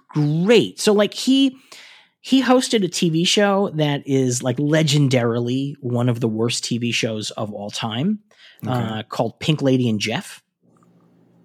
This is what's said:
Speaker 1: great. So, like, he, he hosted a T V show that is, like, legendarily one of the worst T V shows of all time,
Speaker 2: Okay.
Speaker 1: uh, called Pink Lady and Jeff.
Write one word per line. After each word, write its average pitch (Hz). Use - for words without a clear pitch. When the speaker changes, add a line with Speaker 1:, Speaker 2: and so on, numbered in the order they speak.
Speaker 1:
great. 156
So, 214
like, 202
he, 269
he 262
hosted 247
a 170
T 170
V 160
show 202
that 147
is, 131
like, 123
legendarily 135
one 120
of 120
the 120
worst 113
T 120
V 120
shows 110
of 107
all 101
time, 131
Speaker 2:
Okay. 120
Speaker 1:
uh, 110
called -
Pink 151
Lady 131
and 110
Jeff. -